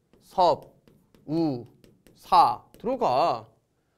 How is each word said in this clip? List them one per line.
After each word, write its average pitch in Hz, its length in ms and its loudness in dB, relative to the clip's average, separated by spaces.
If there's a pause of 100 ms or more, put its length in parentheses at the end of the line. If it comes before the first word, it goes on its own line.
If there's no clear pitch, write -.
(220)
섭, - 520 -2 (520)
우, 147 380 -4 (520)
사. 131 460 2 (160)
들어가. 156 680 -2 (500)